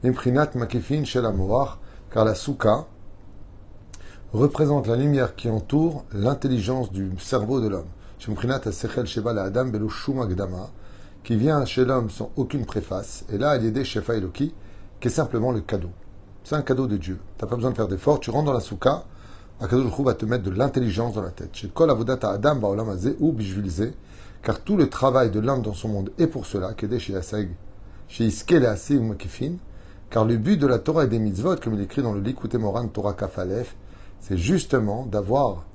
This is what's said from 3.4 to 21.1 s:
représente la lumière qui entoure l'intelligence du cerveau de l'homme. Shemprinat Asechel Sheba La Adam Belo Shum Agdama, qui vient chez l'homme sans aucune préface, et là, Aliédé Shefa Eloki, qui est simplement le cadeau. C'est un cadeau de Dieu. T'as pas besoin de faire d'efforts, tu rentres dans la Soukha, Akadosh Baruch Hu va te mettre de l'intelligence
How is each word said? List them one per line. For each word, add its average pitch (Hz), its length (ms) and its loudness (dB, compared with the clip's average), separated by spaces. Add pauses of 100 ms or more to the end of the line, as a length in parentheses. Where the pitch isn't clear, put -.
représente 143 560 4
la 117 80 4
lumière 135 400 2
qui - 140 -4
entoure 143 640 2
l'intelligence 123 760 0
du 95 300 -4
cerveau 135 400 0
de 110 80 2
l'homme. 90 200 -4 (300)
Shemprinat 120 480 -2
Asechel 110 400 -2
Sheba 117 280 -2
La 101 100 0
Adam 101 220 0
Belo 107 240 -2
Shum 131 320 -2
Agdama, 92 480 -2 (540)
qui 113 120 0
vient 139 300 4
chez - 180 2
l'homme 123 260 2
sans - 280 -8
aucune 135 280 -2
préface, - 640 -6
et 104 80 -2
là, 131 140 4
Aliédé 117 320 2
Shefa 117 320 -2
Eloki, 110 380 -2 (460)
qui 123 100 0
est - 20 -2
simplement 127 400 0
le 110 100 0
cadeau. 87 280 -2 (560)
C'est 151 100 -2
un 151 60 2
cadeau 131 260 2
de 104 80 0
Dieu. 92 240 -4 (180)
T'as - 80 -4
pas 120 120 -2
besoin 120 140 2
de - 40 -2
faire 104 140 0
d'efforts, 110 320 4
tu - 80 -6
rentres 135 160 2
dans 143 80 2
la 117 80 2
Soukha, 127 420 2 (560)
Akadosh 117 240 2
Baruch 120 160 0
Hu 143 60 2
va 123 80 4
te - 120 -2
mettre 110 180 0
de 95 80 -2
l'intelligence 117 640 2